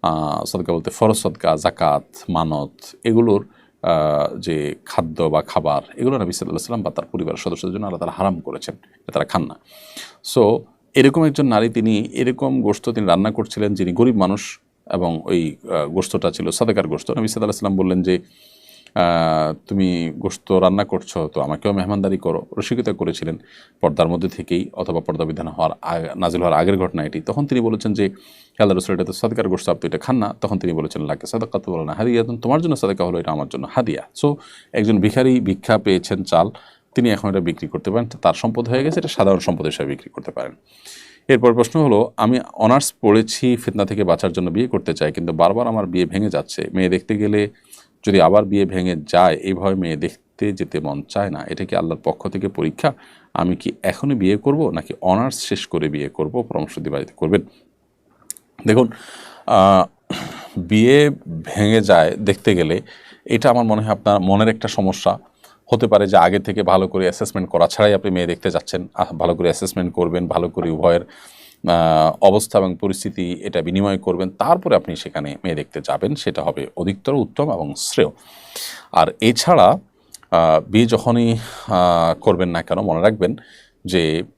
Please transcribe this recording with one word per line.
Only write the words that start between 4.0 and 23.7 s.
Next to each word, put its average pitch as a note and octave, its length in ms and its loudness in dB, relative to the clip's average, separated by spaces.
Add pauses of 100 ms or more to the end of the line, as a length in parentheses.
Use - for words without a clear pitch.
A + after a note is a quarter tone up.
যে D2 380 -6 (100)
খাদ্য E2 380 -4
বা D#2 180 2
খাবার, D2+ 400 -2
এগুলো B2+ 360 -4
নবী F#2 140 -4
সাল্লাল্লাহু - 100 -8
আলাইহি E2+ 100 -8
ওয়াসাল্লাম G#2+ 300 -6
বা E2 100 -6
তার - 140 -6
পরিবারের E2 320 -6
সদস্যদের F2+ 380 -8
জন্য G#2 100 -8
আল্লাহ F2+ 140 -8
তাআলা E2 180 -8
হারাম F#2+ 220 -2
করেছেন, - 360 -14
এটা - 360 -20
তারা - 140 -2
খান - 180 -2
না। - 120 -10 (800)
So, A#2 240 4 (340)
এরকম C#3 300 6
একজন C#3+ 240 2
নারী, A2+ 220 4
তিনি A2 440 0
এরকম C3 480 -2
গোশত G#2 280 -2
তিনি A2 180 -2
রান্না F#2+ 240 2
করছিলেন, G#2+ 420 -4
যিনি F#2 180 -2
গরিব A#2 240 4
মানুষ, G2 440 -2 (340)
এবং E2+ 320 -2
ওই, E2 380 0
আহ, D#2+ 220 -4
গোশতটা F2 460 -2
ছিল E2+ 200 -6
সাদাকার G2+ 360 0
গোশত। - 240 -6
নবী A2+ 160 -2
সাল্লাল্লাহু G#2+ 100 -6
আলাইহি G#2+ 80 -2
ওয়াসাল্লাম G2+ 320 -2
বললেন F#2 240 2
যে, F#2 180 2 (760)
আহ, D#2+ 580 2 (140)
"তুমি F2+ 480 -2
গোশত - 360 -6
রান্না F#2+ 340 4
করছো, F2 480 -6
তো D#2 80 -4
আমাকেও D2+ 320 -2
মেহমানদারি F#2+ 440 -2
করো।" E2 280 -4 (120)
রসিকতা A2+ 360 -2
করেছিলেন E2 440 -6 (440)